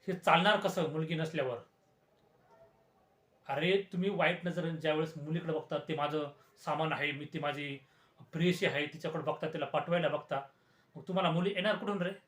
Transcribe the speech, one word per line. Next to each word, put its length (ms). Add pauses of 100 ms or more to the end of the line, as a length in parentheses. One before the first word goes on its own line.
हे 80
चालणार 440
कसं 320
मुलगी 240
नसल्यावर? 420 (1900)
अरे, 460
तुम्ही 160
वाईट 380
नजरेने 300
ज्यावेळेस 400
मुलीकडे 360
बघता, 240
"ते 180
माझं 340 (360)
सामान 280
आहे, 180
मी 140
ती 140
माझी 400 (540)
प्रेयसी 320
आहे," 200
तिच्याकडे 380
बघता, 240
तिला 180
पटवायला 420
बघता, 340 (540)
मग 120
तुम्हाला 240
मुली 180
येणार 260
कुठून 260
रे? 100 (160)